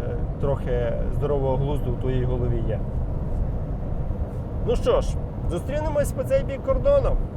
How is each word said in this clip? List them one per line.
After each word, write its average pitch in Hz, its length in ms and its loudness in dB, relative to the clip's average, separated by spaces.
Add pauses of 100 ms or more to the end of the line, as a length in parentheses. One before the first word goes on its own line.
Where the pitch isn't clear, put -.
(400)
трохи 120 520 0 (200)
здорового 135 440 2
глузду 139 360 0
в 117 80 -2
твоїй 131 240 2
голові 120 440 2
є. 104 120 0 (1900)
Ну 233 100 4
що 208 240 2
ж, - 160 0 (340)
зустрінемось 294 600 -2
по 262 120 -2
цей 269 200 2
бік 269 220 -4
кордону. 269 500 4 (200)